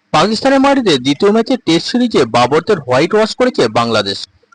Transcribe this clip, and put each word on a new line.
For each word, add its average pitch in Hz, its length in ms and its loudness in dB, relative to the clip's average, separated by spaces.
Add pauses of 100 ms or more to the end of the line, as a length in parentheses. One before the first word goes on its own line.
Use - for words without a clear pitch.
(120)
পাকিস্তানের 220 480 0
মাটিতে 262 380 2
দ্বিতীয় 143 340 0
ম্যাচে 233 260 0
টেস্ট - 340 -2
সিরিজে 226 340 0
বাবরদের 127 540 0
হোয়াইট 135 360 0
ওয়াশ 214 200 0
করেছে 247 320 0
বাংলাদেশ, 110 600 -2 (280)